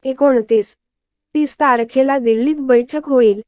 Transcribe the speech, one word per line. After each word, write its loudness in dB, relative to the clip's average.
एकोणतीस, 0
तीस -2
तारखेला 0
दिल्लीत 0
बैठक -2
होईल. 2